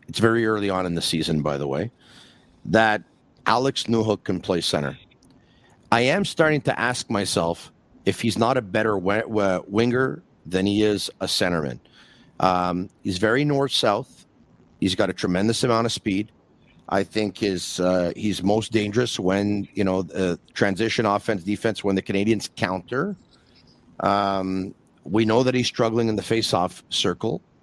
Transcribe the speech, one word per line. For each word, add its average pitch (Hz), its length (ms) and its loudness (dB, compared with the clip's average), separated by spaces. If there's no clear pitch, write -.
it's - 120 -10
very 113 260 4
early 107 240 0
on 92 160 0
in 87 120 -2
the 82 40 -2
season, 80 400 0
by 73 160 0
the 69 100 -4
way, 76 240 -2
that 110 360 2
Alex 127 380 0
Newhook 110 400 0
can 92 160 -4
play 90 200 -2
center. 73 380 -4
I 117 120 4
am 165 240 2
starting 156 360 2
to - 160 -2
ask 123 300 -2
myself 92 640 -2
if - 160 0
he's 110 160 0
not 117 220 2
a 123 40 0
better 107 340 0
wi-, 98 260 0
wi-, 101 440 0
winger 123 560 0
than 92 220 0
he 101 160 2
is 104 280 0
a 95 40 -2
centerman. 82 540 -2
Um, 90 520 0
he's 95 140 -2
very 113 300 2
north-south. 139 800 -2
He's 95 140 0
got 101 140 2
a 92 60 -4
tremendous 101 500 0
amount 117 220 2
of 117 60 -2
speed. 104 380 -4
I 98 140 2
think 104 340 -4
his, 95 420 -2
uh, 90 340 2
he's 104 280 -4
most 104 280 0
dangerous 110 480 0
when, 101 540 0
you 101 120 -2
know, 95 180 2
the 87 360 -2
transition 110 540 0
offense, 101 360 0
defense, 101 400 -4
when 98 120 0
the 95 80 0
Canadians 104 540 0
counter. 120 600 -4
Um, 98 720 0
we 107 200 0
know 110 180 4
that 127 120 2
he's 123 140 0
struggling 113 400 0
in 107 80 0
the 98 60 -2
face-off 107 680 0
circle. 107 500 -2